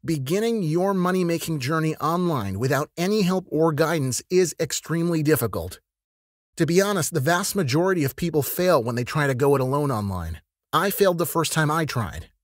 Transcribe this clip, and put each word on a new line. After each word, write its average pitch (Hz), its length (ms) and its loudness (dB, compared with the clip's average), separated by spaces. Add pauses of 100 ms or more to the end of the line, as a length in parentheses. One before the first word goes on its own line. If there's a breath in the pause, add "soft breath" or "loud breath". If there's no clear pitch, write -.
Beginning 180 580 -2
your 175 300 0
money-making 175 640 0
journey 156 380 -2
online 151 600 -2
without 131 380 0
any 202 280 0
help 185 260 0
or 160 240 2
guidance 147 560 0
is 180 280 2
extremely 165 640 -2
difficult. 117 600 -2 (760)
To 165 100 0
be 170 140 4
honest, 196 340 0
the 160 60 0
vast 170 340 0
majority 175 520 0
of 131 100 -4
people 156 280 0
fail 175 380 2
when 117 140 -2
they 123 80 -2
try 147 240 0
to 135 80 2
go 143 200 4
it 131 60 2
alone 139 300 0
online. 92 480 -4 (320)
I 165 180 2
failed 185 280 2
the 165 80 0
first 160 260 0
time 156 180 2
I 160 140 0
tried. 85 460 -6 (140)